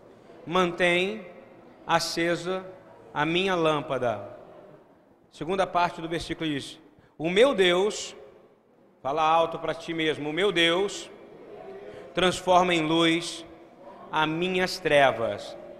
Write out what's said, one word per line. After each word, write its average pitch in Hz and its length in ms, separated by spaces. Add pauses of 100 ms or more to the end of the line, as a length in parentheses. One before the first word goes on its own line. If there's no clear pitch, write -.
(460)
mantém 180 800 (580)
acesa 170 800 (480)
a 147 140
minha 180 300
lâmpada." 139 800 (960)
Segunda 180 340
parte 175 340
do 165 80
versículo 165 400
diz: 143 300 (400)
"O 151 100
meu 226 260
Deus", 190 600 (880)
fala 147 200
alto 165 360
pra 156 160
ti - 180
mesmo, 151 380
"o - 20
meu 185 200
Deus 170 580 (1040)
transforma 180 580
em 160 140
luz 165 580 (680)
as 156 160
minhas 180 500
trevas." 123 760 (240)